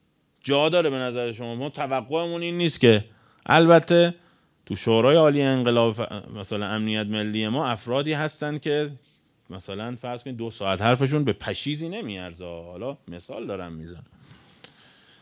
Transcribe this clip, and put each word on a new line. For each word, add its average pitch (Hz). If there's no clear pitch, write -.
جا 143
داره 165
به 135
نظر 123
شما؟ 117
ما 131
توقعمون 147
این 170
نیست 170
که، 110
البته 170
تو 101
شورای 117
عالی 147
انقلاب 120
ف-، 110
مثلاً 104
امنیت 107
ملی 107
ما 135
افرادی 127
هستن 147
که 147
مثلاً 101
فرض 123
کنید 127
دو 113
ساعت 98
حرفشون 135
به 117
پشیزی 147
نمیارزه. 95
حالا 90
مثال 101
دارم 92
می‌زنم. 82